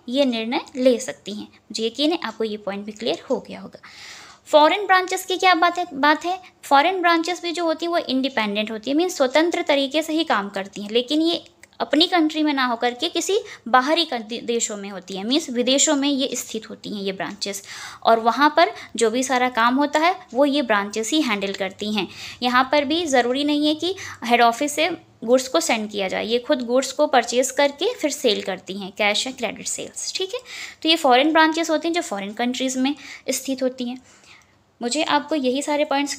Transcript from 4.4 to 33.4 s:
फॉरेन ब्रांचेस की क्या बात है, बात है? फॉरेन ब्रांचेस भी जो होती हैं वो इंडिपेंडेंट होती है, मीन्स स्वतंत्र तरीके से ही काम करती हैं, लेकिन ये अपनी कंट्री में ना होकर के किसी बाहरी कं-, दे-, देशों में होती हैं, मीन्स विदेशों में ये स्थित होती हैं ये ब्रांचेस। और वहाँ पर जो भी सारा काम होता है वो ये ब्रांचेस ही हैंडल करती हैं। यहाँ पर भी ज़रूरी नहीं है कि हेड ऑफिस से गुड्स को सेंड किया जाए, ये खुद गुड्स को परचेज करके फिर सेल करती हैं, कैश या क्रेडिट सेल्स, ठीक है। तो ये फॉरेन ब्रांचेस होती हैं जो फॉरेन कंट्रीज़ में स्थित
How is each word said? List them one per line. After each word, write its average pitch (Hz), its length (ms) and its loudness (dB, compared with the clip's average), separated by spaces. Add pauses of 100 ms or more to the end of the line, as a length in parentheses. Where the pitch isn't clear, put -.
फॉरेन 330 380 4
ब्रांचेस 370 400 2
की 370 100 -2
क्या 370 200 4
बात 349 220 2
है, - 160 -4
बात 294 300 2
है? 370 140 -4 (240)
फॉरेन 330 380 2
ब्रांचेस 339 420 2
भी 339 100 -4
जो 339 120 -4
होती 320 220 -2
हैं 339 60 -4
वो 349 60 0
इंडिपेंडेंट 226 720 -2
होती 220 200 -8
है, 277 60 0
मीन्स 359 200 0
स्वतंत्र 311 480 2
तरीके 277 380 0
से 311 100 -6
ही 320 140 0
काम 208 240 0
करती 196 320 -8
हैं, 208 80 -10
लेकिन 247 320 0
ये 339 220 0 (360)
अपनी 320 260 2
कंट्री 311 360 2
में 302 120 2
ना 269 120 0
होकर 240 280 0
के 254 140 -4
किसी 349 300 0 (300)
बाहरी 269 360 4
कं-, 254 180 -6
दे-, 214 200 -10
देशों 226 340 -2
में 196 140 -10
होती 190 260 -10
हैं, 190 80 -6
मीन्स 277 260 0
विदेशों 262 460 2
में 277 120 0
ये 277 260 0
स्थित - 360 -8
होती 202 240 -12
हैं 202 80 -8
ये 190 100 -4
ब्रांचेस। 190 500 -8 (400)
और 226 180 6
वहाँ 233 360 4
पर 339 140 6 (260)
जो 220 140 2
भी 254 120 0
सारा 254 280 2
काम 247 260 2
होता 294 240 2
है 349 140 4 (200)
वो 262 100 4
ये 285 180 2
ब्रांचेस 214 500 -2
ही 311 100 4
हैंडल 202 320 -2
करती 196 400 -6
हैं। 185 120 -2 (360)
यहाँ 247 300 2
पर 294 120 4
भी 320 220 0
ज़रूरी 262 380 2
नहीं 294 220 2
है 302 80 2
कि 339 200 -4 (300)
हेड 240 180 4
ऑफिस 233 320 2
से 311 140 2 (360)
गुड्स 254 240 4
को 330 120 0
सेंड 220 300 -2
किया 202 180 -4
जाए, 190 180 -2
ये 233 120 0
खुद 254 260 0
गुड्स 254 280 0
को 302 160 2
परचेज 254 440 2
करके 294 420 0
फिर 311 180 -2
सेल 202 300 0
करती 190 380 -10
हैं, 190 120 -12
कैश 208 340 0
या 262 80 -8
क्रेडिट 202 340 -8
सेल्स, - 460 -8
ठीक 381 200 -6
है। 523 60 -8 (420)
तो 311 60 0
ये 330 80 6
फॉरेन 285 360 4
ब्रांचेस 320 380 2
होती 311 180 0
हैं 330 60 -2
जो 339 80 -2
फॉरेन 202 320 -8
कंट्रीज़ 254 440 -2
में 269 160 0 (360)
स्थित 262 320 -4